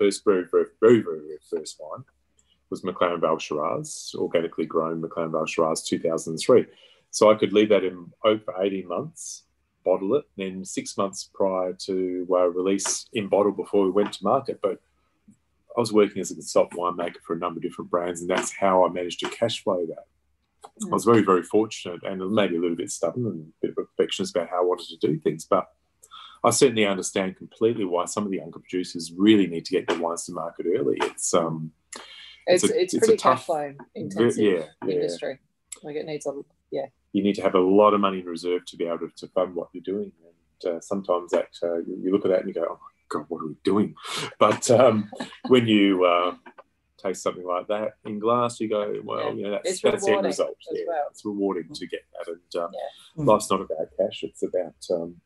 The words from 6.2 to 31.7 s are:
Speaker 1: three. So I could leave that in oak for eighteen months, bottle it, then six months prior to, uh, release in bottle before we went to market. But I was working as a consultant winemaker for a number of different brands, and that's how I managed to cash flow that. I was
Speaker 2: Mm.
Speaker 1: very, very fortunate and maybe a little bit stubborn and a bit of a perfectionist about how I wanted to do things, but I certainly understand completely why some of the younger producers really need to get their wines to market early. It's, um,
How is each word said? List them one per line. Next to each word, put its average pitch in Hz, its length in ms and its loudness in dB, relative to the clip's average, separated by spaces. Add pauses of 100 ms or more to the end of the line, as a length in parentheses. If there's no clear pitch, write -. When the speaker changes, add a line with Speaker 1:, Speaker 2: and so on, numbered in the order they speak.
Speaker 1:
three. 113 280 6 (460)
So 107 180 6
I 107 60 6
could 95 160 0
leave 107 160 6
that 98 160 4
in 90 280 -6 (120)
oak 107 200 2
for 90 160 -6
eighteen 95 280 -2
months, - 560 -8 (400)
bottle 95 320 2
it, 147 80 -2 (120)
then 95 280 -8
six - 320 -10
months 98 360 -4
prior 92 400 -2 (140)
to, 90 460 -2
uh, 90 160 4
release 92 640 -2
in 101 160 -4
bottle 101 240 4
before 101 320 0
we 92 80 2
went 101 220 2
to - 100 -10
market. 120 360 0
But 95 200 -4 (960)
I 117 40 0
was 110 120 0
working 104 280 4
as 90 120 -6
a - 20 -10
consultant 87 460 0
winemaker 87 440 -4
for 82 120 -4
a - 20 -6
number 85 200 -4
of 78 40 -14
different 85 300 -10
brands, 87 300 -2
and 87 60 -8
that's 92 220 0
how 92 340 4
I 87 40 4
managed 87 320 -6
to 90 80 -4
cash - 340 -4
flow 90 240 -2
that. - 200 -12 (800)
I 185 80 -10
was 95 120 0
Speaker 2:
Mm. 113 80 6
Speaker 1:
very, 110 120 8
very 92 200 4
fortunate 104 580 -2
and 95 300 -6
maybe 98 240 2
a 82 40 0
little 85 160 0
bit 87 140 -6
stubborn 117 360 -4
and 87 160 -6
a - 260 -10
bit - 20 -4
of - 80 -10
a 92 80 -4
perfectionist - 480 -2
about 85 160 -2
how 90 120 0
I - 20 2
wanted 90 240 -2
to 82 80 -16
do 78 240 0
things, 78 240 -2
but - 240 0 (760)
I 117 60 4
certainly 113 360 4
understand 95 500 -2
completely 113 480 -2
why 87 200 -2
some 104 200 -4
of 101 60 -4
the 95 60 -2
younger 80 240 -10
producers 87 560 -8
really 101 320 8
need 82 180 -6
to - 60 -10
get 87 160 0
their 85 100 0
wines 85 280 -4
to 90 60 -12
market 85 400 -8
early. 131 280 0
It's, - 340 -4
um, 80 380 -2 (760)